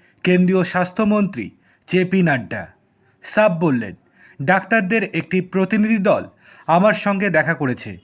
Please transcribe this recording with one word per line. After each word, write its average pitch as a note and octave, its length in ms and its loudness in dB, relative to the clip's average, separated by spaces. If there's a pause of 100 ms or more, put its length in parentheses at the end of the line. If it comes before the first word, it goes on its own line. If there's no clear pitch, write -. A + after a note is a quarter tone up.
(240)
কেন্দ্রীয় F3+ 400 4
স্বাস্থ্যমন্ত্রী G3+ 840 -2 (380)
জেপি F#3 340 2
নাড্ডা। A#2+ 440 -2 (560)
সাফ G#3+ 300 2
বললেন, C3 420 -2 (480)
"ডাক্তারদের G3 600 0
একটি F3 380 -4
প্রতিনিধি G3+ 580 0
দল F3 280 0 (400)
আমার F#3 260 4
সঙ্গে G3+ 380 -2
দেখা D#3 240 0
করেছে। B2 500 -6